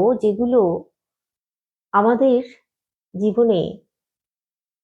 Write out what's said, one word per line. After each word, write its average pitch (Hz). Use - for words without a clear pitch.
যেগুলো 233
আমাদের 240
জীবনে 208